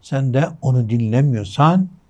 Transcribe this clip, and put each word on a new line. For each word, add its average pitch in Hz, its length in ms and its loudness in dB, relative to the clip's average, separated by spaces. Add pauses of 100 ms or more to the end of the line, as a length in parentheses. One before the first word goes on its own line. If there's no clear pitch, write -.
Sen 135 320 -4
de 139 140 0 (140)
onu 123 280 0
dinlemiyorsan 123 1000 0 (200)